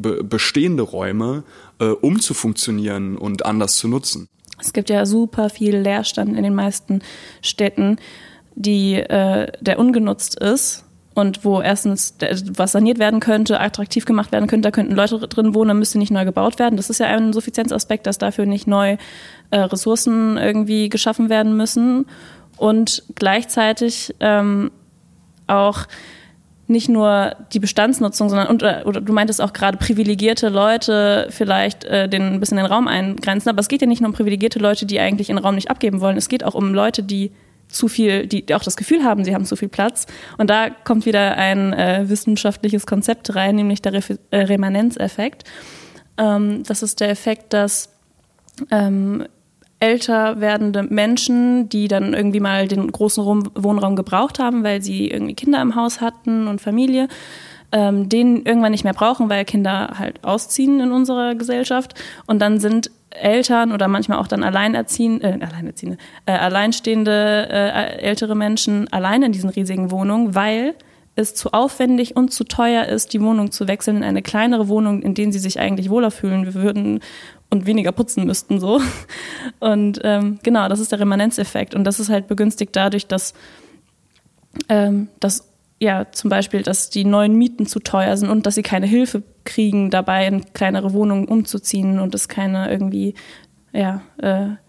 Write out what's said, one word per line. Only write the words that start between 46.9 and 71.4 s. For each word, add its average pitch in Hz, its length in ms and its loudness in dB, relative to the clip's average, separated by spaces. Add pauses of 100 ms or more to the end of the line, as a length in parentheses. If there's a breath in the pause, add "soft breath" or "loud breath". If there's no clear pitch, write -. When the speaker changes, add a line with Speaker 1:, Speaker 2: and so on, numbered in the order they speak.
Speaker 2:
der 208 120 0
Effekt, 220 420 -4
dass, 202 380 0 (800)
ähm, 196 520 0 (540)
älter 226 640 2
werdende 208 440 0
Menschen, 240 840 2
die 208 180 0
dann 196 280 0
irgendwie 208 260 0
mal 196 260 2
den 196 240 -2
großen 208 320 0
Rum-, 202 320 0
Wohnraum 202 400 0
gebraucht 190 440 0
haben, 240 260 0
weil 202 160 0
sie 196 280 -4
irgendwie 208 260 -4
Kinder 277 260 2
im 247 140 0
Haus 233 260 -2
hatten 233 480 -2
und 202 140 -4
Familie, 262 460 0 (640 loud breath)
ähm, 202 360 2
den 240 380 4
irgendwann 226 260 4
nicht 208 120 -2
mehr 190 100 0
brauchen, 233 340 2
weil 202 160 0
Kinder 190 540 -2
halt - 260 -8
ausziehen 269 560 0
in 254 120 0
unserer 247 420 0
Gesellschaft. 247 580 -2 (340 loud breath)
Und 220 120 2
dann 208 200 4
sind 214 320 0 (200)
Eltern 233 600 2
oder 202 140 0
manchmal 202 320 0
auch 196 100 -2
dann 202 160 -2
alleinerziehend, 220 800 0
äh, 190 200 0
alleinerziehende, 170 560 -10 (260 loud breath)
äh, 190 80 -2
alleinstehende, 208 1160 2
äh, - 480 -2
ältere 214 360 -2
Menschen 208 580 0
allein 196 300 2
in 247 100 2
diesen 190 180 -2
riesigen 185 400 -2
Wohnungen, 202 440 0
weil 220 400 0 (420 soft breath)
es 214 180 -2
zu - 180 -6